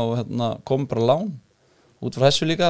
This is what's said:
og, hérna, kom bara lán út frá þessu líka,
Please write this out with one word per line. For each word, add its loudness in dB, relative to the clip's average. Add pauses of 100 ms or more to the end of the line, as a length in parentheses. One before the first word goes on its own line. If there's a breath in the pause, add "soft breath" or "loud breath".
og, 0
hérna, -4 (160)
kom -2
bara -2
lán 0 (680 soft breath)
út -6
frá 4
þessu 2
líka, 2